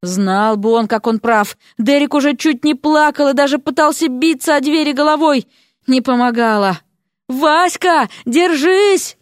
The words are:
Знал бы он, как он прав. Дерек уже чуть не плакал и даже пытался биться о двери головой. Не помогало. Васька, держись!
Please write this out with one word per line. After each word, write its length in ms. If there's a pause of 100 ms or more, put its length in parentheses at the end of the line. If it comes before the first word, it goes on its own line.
Знал 540
бы 140
он, 180
как 180
он 120
прав. 380 (220)
Дерек 360
уже 220
чуть 280
не 100
плакал 540
и 60
даже 240
пытался 500
биться 480
о 40
двери 320
головой. 560 (380)
Не 140
помогало. 800 (480)
Васька, 800 (160)
держись! 960